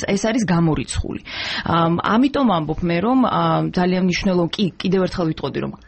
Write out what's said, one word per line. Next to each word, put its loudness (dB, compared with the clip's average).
ეს -2
არის 0
გამორიცხული. 0
ა, 2
ამიტომ 2
ამბობ -2
მე, 0
რომ, 2
ა, 2
ძალიან 0
მნიშვნელოვანი, 2
კი, 0
კიდევ 0
ერთხელ 0
ვიტყოდი, -4
რომ -6